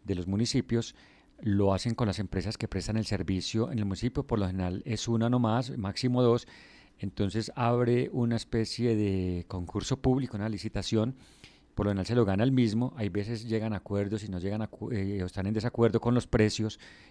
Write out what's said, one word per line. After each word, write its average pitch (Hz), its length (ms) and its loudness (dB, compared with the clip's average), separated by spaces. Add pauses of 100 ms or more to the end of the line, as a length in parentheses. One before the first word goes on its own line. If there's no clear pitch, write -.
de 98 140 -2
los 87 100 -4
municipios, 117 720 0 (440)
lo 98 340 4
hacen 113 200 0
con 117 120 0
las 98 140 0
empresas 95 360 -4
que 113 120 -4
prestan 98 280 -4
el 107 100 0
servicio 98 640 -2
en 120 80 -4
el 104 60 -2
municipio, 113 400 -2
por 113 140 -2
lo 98 80 0
general 92 380 -2
es - 240 -4
una 113 200 2
nomás, 123 480 0
máximo 123 460 0
dos, 120 240 4 (520)
entonces 104 580 -4
abre 120 560 2
una 117 240 0
especie 113 580 0
de 92 540 0
concurso 92 520 -4
público, 127 360 0
una 101 120 -4
licitación, 110 680 -2 (580)
por 101 120 0
lo 104 40 2
general 95 160 0
se 113 80 -2
lo 120 100 6
gana 98 200 2
el 135 80 2
mismo, 120 440 2
hay 107 120 -4
veces 104 400 -6
llegan 110 240 0
a 98 60 -4
acuerdos 101 440 -2
y 104 60 -10
no 92 100 -4
llegan 98 240 -2
a 107 80 -6
acu-, 110 220 -8
eh, 98 320 -2
o - 20 -2
están 95 200 -4
en 107 80 0
desacuerdo 113 460 4
con 120 140 2
los 120 140 2
precios, 107 500 2 (320)